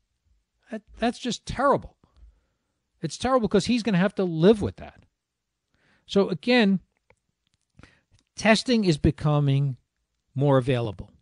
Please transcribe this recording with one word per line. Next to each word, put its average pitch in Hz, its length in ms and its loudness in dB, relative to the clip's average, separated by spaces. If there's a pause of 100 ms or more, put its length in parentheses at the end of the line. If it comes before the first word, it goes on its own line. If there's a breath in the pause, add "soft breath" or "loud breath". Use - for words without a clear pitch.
(720)
That, 220 120 -12 (140)
that's 233 220 -4
just - 260 -8
terrible. 240 520 -2 (1040)
It's - 180 -10
terrible 254 300 0
'cause 196 180 2
he's 240 160 0
gonna 190 160 0
have 196 160 0
to 196 100 -2
live 180 380 4
with 107 140 -6
that. - 260 -20 (1040)
So 196 220 0
again, 196 500 0 (1600 soft breath)
testing 220 480 2
is 165 120 2
becoming 143 800 0 (600)
more 135 200 2
available. 120 540 -2 (100)